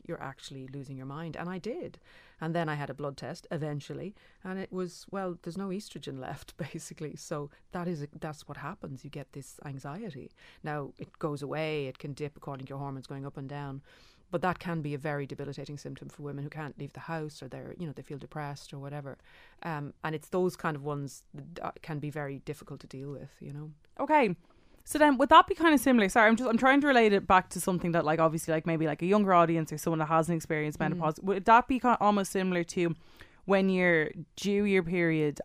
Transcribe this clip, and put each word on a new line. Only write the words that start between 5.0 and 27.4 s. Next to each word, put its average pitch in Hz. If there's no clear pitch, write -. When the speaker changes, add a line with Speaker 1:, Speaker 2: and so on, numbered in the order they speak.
Speaker 1:
well, 185
there's 170
no 196
estrogen 151
left, -
<laughs> -
basically. 156
So 147
that 175
is 165
a, 147
that's 156
what 143
happens. 147
You 143
get -
this -
anxiety. 143
Now, 147
it -
goes 147
away. 147
It 131
can 147
dip 147
according 135
to -
your 139
hormones 135
going 139
up 139
and 139
down. 139
But 170
that 180
can 170
be 147
a 143
very 143
debilitating 143
symptom 139
for 143
women 143
who 151
can't 151
leave 143
the -
house, 156
or 135
they're, 131
you 175
know, 143
they 135
feel 143
depressed 147
or 139
whatever. 139
Um, 147
and 156
it's -
those 180
kind 160
of 139
ones 143
that, 147
uh, -
can 151
be 147
very 139
difficult 139
to -
deal 139
with, 139
you 139
know. 151
Speaker 2:
Okay. 277
So -
then, 294
would 277
that 349
be 381
kind 330
of 269
similar? 226
Sorry, 220
I'm 226
just, 254
I'm 226
trying 269
to 294
relate 233
it 196
back 185